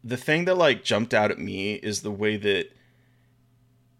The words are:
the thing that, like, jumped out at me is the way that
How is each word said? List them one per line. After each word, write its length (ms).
the 140
thing 300
that, 120
like, 240
jumped 320
out 160
at 80
me 360
is 280
the 80
way 280
that 340